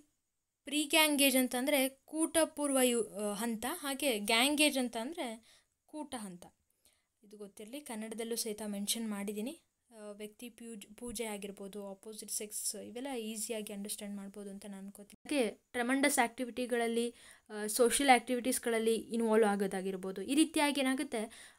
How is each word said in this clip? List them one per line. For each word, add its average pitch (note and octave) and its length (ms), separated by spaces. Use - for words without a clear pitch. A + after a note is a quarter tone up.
ಪ್ರೀ D4+ 200
ಗ್ಯಾಂಗ್ D4+ 380
ಏಜ್ C4+ 140
ಅಂತಂದರೆ C4 520
ಕೂಟಪೂರ್ವ D4+ 960
ಯು-, A#3 260
ಆ, G#3 240
ಹಂತ, A3+ 360
ಹಾಗೆ C#4 500
ಗ್ಯಾಂಗ್ A#3+ 420
ಏಜ್ D4 180
ಅಂತ B3 220
ಅಂದರೆ B3 440
ಕೂಟ D4+ 320
ಹಂತ. F#3 280
ಇದು G#3 140
ಗೊತ್ತಿರಲಿ, G#3 440
ಕನ್ನಡದಲ್ಲೂ A3+ 560
ಸಹಿತ A3 300
ಮೆನ್ಷನ್ G#3 440
ಮಾಡಿದ್ದೀನಿ. G#3 500
ಆ, G#3+ 200
ವ್ಯಕ್ತಿ G#3+ 400
ಪೂಜ್-, A3+ 460
ಪೂಜೆ A#3+ 280
ಆಗಿರ್ಬೋದು, G3+ 680
ಅಪೋಸಿಟ್ G#3+ 420
ಸೆಕ್ಸ್ - 440
ಇವೆಲ್ಲ A3+ 380
ಈಸಿಯಾಗಿ A3 580
ಅಂಡರ್‌ಸ್ಟ್ಯಾಂಡ್ G3+ 440
ಮಾಡ್ಬೋದು G3+ 340
ಅಂತ G3 160
ನಾನು G3 120
ಅನ್ಕೋತೀನಿ. G3+ 560
ಹಾಗೆ C#4 160
ಟ್ರೆಮೆಂಡಸ್ C4 680
ಆ್ಯಕ್ಟಿವಿಟಿಗಳಲ್ಲಿ, A#3 960
ಆ, G#3 160
ಸೋಷಿಯಲ್ A#3+ 440
ಆ್ಯಕ್ಟಿವಿಟೀಸ್ಗಳಲ್ಲಿ A#3+ 840
ಇನ್ವಾಲ್ವ್ A3 540
ಆಗೋದಾಗಿರ್ಬೋದು. F#3+ 720
ಈ B3 120
ರೀತಿಯಾಗಿ D4 460
ಏನಾಗುತ್ತೆ, C4 800